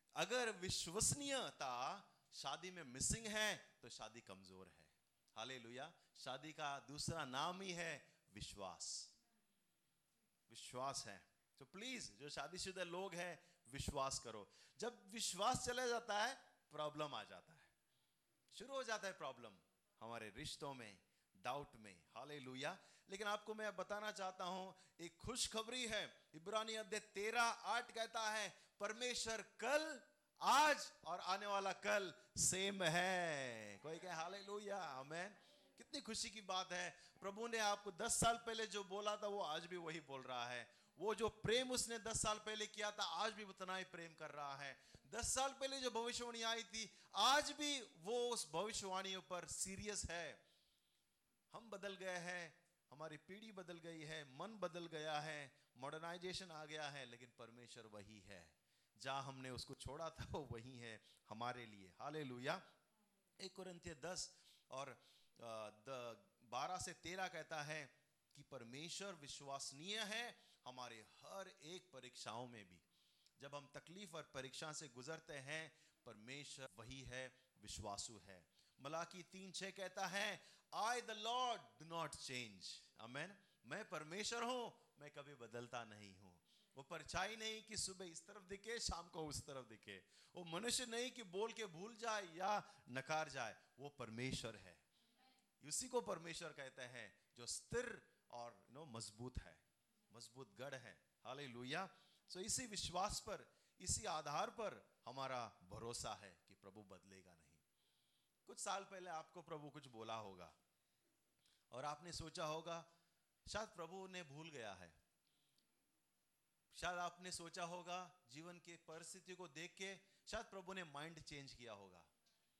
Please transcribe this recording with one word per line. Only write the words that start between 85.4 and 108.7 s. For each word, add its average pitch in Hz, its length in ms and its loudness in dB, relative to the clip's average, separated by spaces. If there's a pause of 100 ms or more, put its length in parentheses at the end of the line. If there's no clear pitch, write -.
नहीं 104 320 -12
हूँ।" 90 260 -20 (340)
वो 135 80 -10
परछाई 175 520 -2
नहीं 220 280 -4
कि 214 140 -6
सुबह 190 280 0
इस 165 220 -10
तरफ 202 140 -12
दिखे, 202 380 -4
शाम 175 300 0
को 160 180 0
उस 147 180 -2
तरफ 131 200 -6
दिखे। 104 380 -10 (320)
वो 180 80 -6
मनुष्य 214 420 2
नहीं 240 260 0
कि 240 120 -10
बोल 202 300 0
के 220 120 -4
भूल 196 300 -8
जाए 214 280 0
या 185 640 0
नकार 156 400 2
जाए, 120 280 -2 (220)
वो 143 100 -8
परमेश्वर 117 640 -2
है। 92 240 -14 (840)
उसी 151 260 0
को 247 120 6
परमेश्वर 165 520 0
कहते 135 280 -8
हैं 123 560 -8
जो 120 80 -8
स्थिर - 640 0 (240)
और, 120 380 -8
you 120 80 -10
know, 160 100 -8
मजबूत 113 520 -4
है, 82 200 -14 (520)
मजबूत 117 440 -14
गढ़ 135 200 -4
है। 113 240 -10 (240)
हालेलुया। 131 640 -2 (400)
So - 80 -8
इसी 220 300 0
विश्वास 196 520 2
पर, 165 340 -6 (260)
इसी 190 260 2
आधार 156 440 2
पर 196 560 -4
हमारा 127 580 -2
भरोसा 113 500 -2
है 95 340 -12
कि 98 60 -20
प्रभु 98 300 -12
बदलेगा 95 500 -16
नहीं। 85 220 -20 (920)
कुछ 233 120 -8
साल 196 240 2